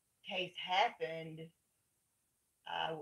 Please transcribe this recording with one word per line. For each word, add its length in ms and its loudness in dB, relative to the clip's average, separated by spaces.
case 240 -4
happened, 760 2
I, 340 0